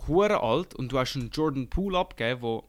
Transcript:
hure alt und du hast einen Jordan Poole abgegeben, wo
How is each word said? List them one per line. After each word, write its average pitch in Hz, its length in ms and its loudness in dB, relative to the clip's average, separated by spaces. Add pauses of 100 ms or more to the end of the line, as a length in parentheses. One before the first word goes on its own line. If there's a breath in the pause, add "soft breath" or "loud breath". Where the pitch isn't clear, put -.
hure 196 340 4
alt 127 320 0
und 123 160 -6
du 135 80 0
hast 127 180 0
einen 120 140 -4
Jordan 139 380 -2
Poole 185 300 0
abgegeben, 127 420 -2
wo 113 280 -2